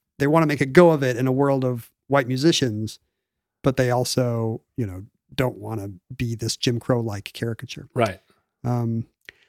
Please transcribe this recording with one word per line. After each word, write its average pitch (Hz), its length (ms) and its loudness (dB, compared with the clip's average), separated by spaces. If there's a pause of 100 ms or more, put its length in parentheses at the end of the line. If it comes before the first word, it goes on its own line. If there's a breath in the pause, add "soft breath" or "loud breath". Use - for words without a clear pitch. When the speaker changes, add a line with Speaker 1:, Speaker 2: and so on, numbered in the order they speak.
(180)
Speaker 1:
they 143 100 2
wanna 160 200 4
make 147 120 0
a 139 60 0
go 170 260 8
of 147 120 0
it 127 120 0
in 127 120 0
a 131 40 2
world 135 320 2
of 123 260 -4 (180)
white 135 200 2
musicians, 127 720 0 (640)
but 135 140 2
they 127 140 2
also, 120 680 0 (160)
you 120 100 -2
know, 92 180 -10 (300)
don't 131 240 -2
wanna 101 320 -10 (240)
be 120 220 -4
this 110 220 -6
Jim 120 200 0
Crow-like 113 540 -4
caricature. - 600 -10
Speaker 2:
Right. 110 260 0 (460)
Speaker 1:
Um, 117 400 -2 (440 soft breath)